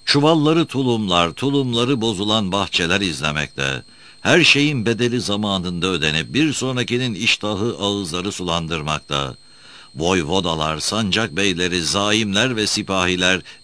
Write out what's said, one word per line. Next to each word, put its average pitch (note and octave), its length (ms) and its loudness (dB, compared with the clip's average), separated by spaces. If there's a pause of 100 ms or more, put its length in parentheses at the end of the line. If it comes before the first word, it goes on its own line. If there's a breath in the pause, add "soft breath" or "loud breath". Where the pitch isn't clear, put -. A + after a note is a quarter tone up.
Çuvalları D#3 600 4
tulumlar, G#2+ 680 0
tulumları B2+ 680 0
bozulan G#2+ 520 0
bahçeler F#2 480 0
izlemekte. D2 840 -4 (380 loud breath)
Her D3+ 240 4
şeyin C#3+ 420 2
bedeli A#2 340 0
zamanında F#2+ 640 -2
ödenip D#2 480 0
bir D3+ 180 2
sonrakinin B2 640 -2
iştahı G#2 640 -2
ağızları G2 520 -2
sulandırmakta. D2+ 1040 -4 (580 loud breath)
Voyvodalar, E2 840 0
sancak G#2 580 -2
beyleri, F2+ 460 0
zaimler G#2 720 0
ve G#2+ 100 0
sipahiler F#2 760 0 (240 loud breath)